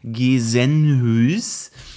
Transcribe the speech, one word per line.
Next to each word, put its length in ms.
Gesenhüs, 1700